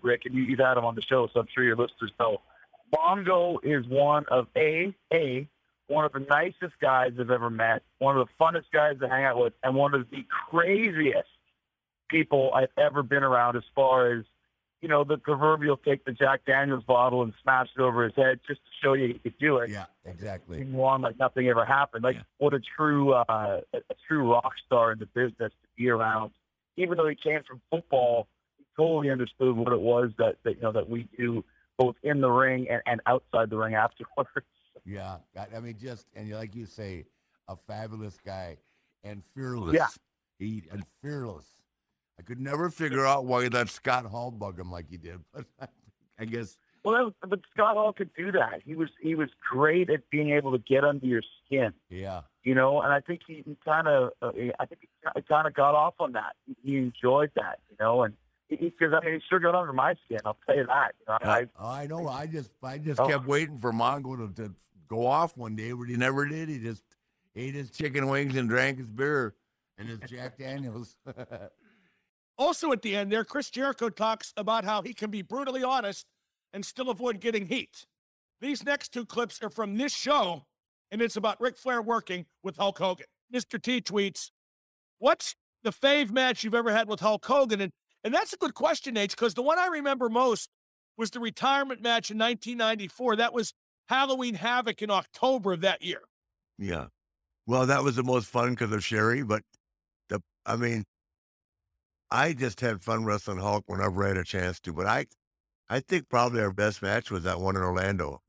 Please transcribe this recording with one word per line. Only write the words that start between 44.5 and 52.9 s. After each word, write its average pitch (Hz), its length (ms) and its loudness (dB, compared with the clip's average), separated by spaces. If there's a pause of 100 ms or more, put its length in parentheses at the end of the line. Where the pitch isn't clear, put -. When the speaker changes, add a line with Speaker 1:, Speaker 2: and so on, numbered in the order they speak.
Speaker 2:
him 90 120 -12
like 87 180 -12
he 90 80 -16
did, 85 300 -18
<laughs> - 60 -20
but 127 120 -16 (760)
I 110 60 -8
guess. 113 320 -10 (260)
Speaker 1:
Well, 220 120 2
that 247 80 4
was, 214 100 -4 (160)
but 196 100 -2 (140)
Scott 214 220 6
Hall 214 160 4
could 190 240 -6
do 185 160 -4
that. 160 320 2
He 151 120 -12
was, 160 140 -2 (120)
he 160 120 -2
was 151 160 -2 (220)
great 156 380 4
at 147 200 0
being 151 220 0
able 143 220 2
to 127 40 2
get 131 280 4
under 143 200 0
your 120 160 2 (240)
skin. 123 280 0 (160)
Speaker 2:
Yeah. 92 320 -10 (220)
Speaker 1:
You 131 120 2
know, 135 260 4
and 143 120 2